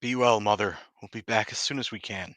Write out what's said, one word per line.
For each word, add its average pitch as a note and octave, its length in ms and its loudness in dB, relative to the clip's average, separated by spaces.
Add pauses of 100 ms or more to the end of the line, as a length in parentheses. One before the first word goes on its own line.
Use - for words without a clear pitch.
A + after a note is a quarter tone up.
Be B2 140 -4
well, A#2+ 260 6
Mother. G#2 360 0 (240)
We'll G2 80 -18
be A2+ 120 -12
back A2 300 0
as A#2 60 -8
soon C#3 220 -4
as B2 120 -6
we A2 80 -10
can. F#2 380 -10